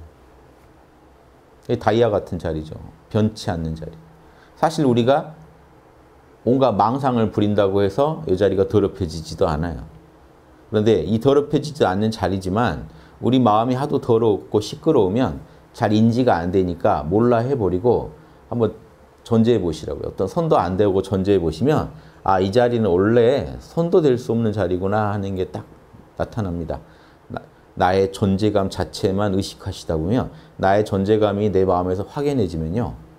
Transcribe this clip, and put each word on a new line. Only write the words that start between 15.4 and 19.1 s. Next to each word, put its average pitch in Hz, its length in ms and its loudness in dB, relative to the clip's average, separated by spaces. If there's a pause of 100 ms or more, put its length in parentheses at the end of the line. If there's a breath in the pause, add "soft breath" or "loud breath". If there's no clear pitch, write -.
잘 110 220 -2
인지가 113 420 4
안 85 160 -2
되니까 90 520 0
몰라 113 340 2
해버리고 107 760 -2 (380 loud breath)
한번 113 260 -2 (480)